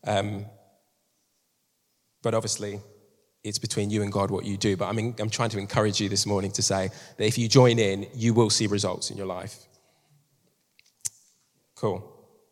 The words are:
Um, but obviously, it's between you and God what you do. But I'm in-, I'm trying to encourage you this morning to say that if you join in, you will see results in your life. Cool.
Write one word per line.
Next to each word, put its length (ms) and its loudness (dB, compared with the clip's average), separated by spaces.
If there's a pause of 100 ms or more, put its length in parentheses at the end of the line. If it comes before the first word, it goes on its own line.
Um, 440 -2 (1800)
but 100 0
obviously, 480 -4 (640)
it's 160 -8
between 300 -2
you 140 0
and 80 -4
God 200 0
what 120 -2
you 140 -4
do. 180 2
But 140 -4
I'm 100 -2
in-, 200 -4
I'm 100 -2
trying 220 -2
to 80 -4
encourage 420 0
you 80 0
this 160 0
morning 260 0
to 100 -4
say 280 0 (280)
that 80 0
if 120 2
you 100 0
join 320 8
in, 340 0
you 200 2
will 160 6
see 180 0
results 440 -2
in 60 -12
your 100 -8
life. 380 -10 (2000)
Cool. 400 -6 (360)